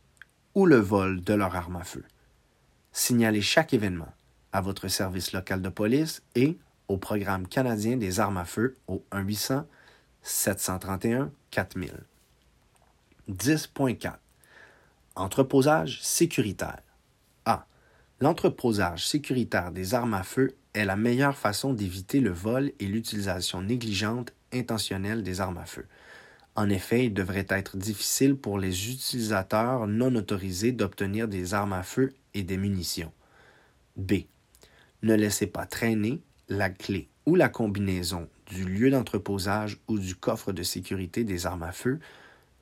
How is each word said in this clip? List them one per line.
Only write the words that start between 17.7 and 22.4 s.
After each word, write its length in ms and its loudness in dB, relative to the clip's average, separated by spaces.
L'entreposage 880 2
sécuritaire 640 0
des 220 -4
armes 220 2
à 80 -2
feu 320 0
est 120 0
la 100 2
meilleure 420 2
façon 360 0
d'éviter 460 -2
le 120 4
vol 480 -2